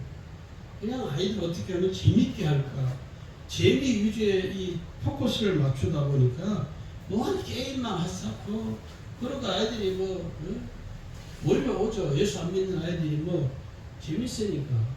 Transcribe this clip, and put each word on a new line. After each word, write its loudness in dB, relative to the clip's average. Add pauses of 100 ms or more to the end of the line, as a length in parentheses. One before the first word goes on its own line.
(800)
그냥 -4
아이들 0
어떻게 -2
하면 4
재밌게 6
할까, 2 (560)
재미 6
위주의 2
이 -2 (240)
포커스를 2
맞추다 2
보니까 4 (400)
뭔 0
게임만 -2
하고, -4 (420)
그러니까 -2
아이들이 0
뭐, -2 (120)
응? -6 (760)
몰려오죠. 2
예수 2
안 -2
믿는 0
아이들이 0
뭐 0 (500)
재밌으니까 -2 (220)